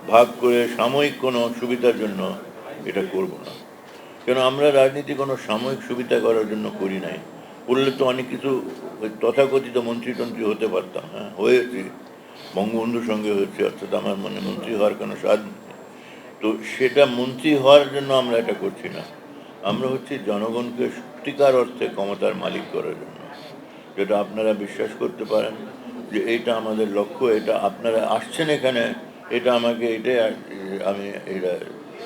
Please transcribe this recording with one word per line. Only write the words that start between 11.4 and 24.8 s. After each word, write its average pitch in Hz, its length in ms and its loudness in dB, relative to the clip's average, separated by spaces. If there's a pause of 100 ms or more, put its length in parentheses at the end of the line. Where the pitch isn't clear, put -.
বঙ্গবন্ধুর 113 520 0
সঙ্গে 107 240 0
হয়েছে, 98 320 0
অর্থাৎ 98 300 -2
আমার, 101 240 -2
মানে, 98 220 -6
মন্ত্রী 98 360 -4
হওয়ার 104 180 4
কোনো 104 220 -6
স্বাদ 107 240 4
নেই। 104 200 -12 (840)
তো 107 160 0 (200)
সেটা 135 280 6
মন্ত্রী 127 500 2
হওয়ার 139 380 8
জন্য 139 200 -2
আমরা 123 240 4
এটা 113 160 2
করছি 95 360 -6
না, 82 140 -10 (600)
আমরা 113 240 0
হচ্ছি 131 380 -4
জনগণকে 117 640 -2
সত্যিকার - 680 2
অর্থে 123 320 0
ক্ষমতার 98 480 -2
মালিক 92 360 -4
করার 87 220 -4
জন্য। - 260 -14 (760)
যেটা 98 220 2
আপনারা 107 340 0
বিশ্বাস 101 360 -4 (100)